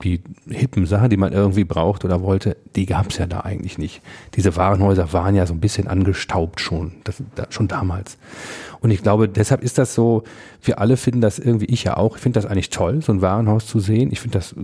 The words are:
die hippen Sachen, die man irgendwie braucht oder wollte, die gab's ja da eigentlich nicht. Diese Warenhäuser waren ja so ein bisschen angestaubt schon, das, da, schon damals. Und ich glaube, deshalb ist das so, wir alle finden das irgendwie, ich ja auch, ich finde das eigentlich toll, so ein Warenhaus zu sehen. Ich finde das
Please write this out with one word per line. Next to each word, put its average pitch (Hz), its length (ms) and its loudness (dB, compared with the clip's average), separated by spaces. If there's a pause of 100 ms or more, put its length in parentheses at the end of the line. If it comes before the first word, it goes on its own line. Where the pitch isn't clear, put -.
die 87 200 -2 (260)
hippen 104 380 0
Sachen, 101 240 4
die 101 80 4
man 98 160 0
irgendwie 98 300 4
braucht 87 420 0
oder 90 160 0
wollte, 95 340 0 (200)
die 98 100 0
gab's 98 320 -2
ja 87 80 -2
da 87 140 -6
eigentlich 95 360 -8
nicht. - 240 -8 (360)
Diese 92 200 2
Warenhäuser 92 560 2
waren 92 220 2
ja 95 100 4
so 85 80 -2
ein 82 80 -4
bisschen 101 260 -2
angestaubt 92 760 -2
schon, 82 300 -4 (120)
das, - 180 -8 (120)
da, - 160 -8
schon 104 180 -2
damals. 92 480 -6 (640)
Und 117 100 2
ich 98 120 0
glaube, 107 260 4
deshalb 107 340 0
ist 127 140 -4
das 131 180 0
so, 117 280 2 (400)
wir - 160 0
alle 113 180 4
finden 123 240 0
das 107 180 2
irgendwie, 117 280 2
ich - 180 0
ja - 140 0
auch, 110 180 0
ich - 60 -14
finde 117 180 2
das 104 100 -4
eigentlich 95 200 -2
toll, 113 320 0
so 117 100 0
ein 98 80 2
Warenhaus 107 460 2
zu 113 140 0
sehen. 107 320 2
Ich - 80 -6
finde 110 180 -4
das - 260 -6